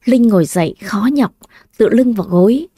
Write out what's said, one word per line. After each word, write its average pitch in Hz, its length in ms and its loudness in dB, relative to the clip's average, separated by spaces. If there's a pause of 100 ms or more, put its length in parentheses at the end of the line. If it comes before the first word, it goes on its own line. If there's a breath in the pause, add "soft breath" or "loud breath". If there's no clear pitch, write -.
Linh 240 240 2
ngồi 185 160 2
dậy 165 300 -4 (100)
khó 208 280 -4
nhọc, 285 200 -2 (460 soft breath)
tựa 214 100 2
lưng 247 240 2
vào 196 140 -6
gối. 202 400 0 (120)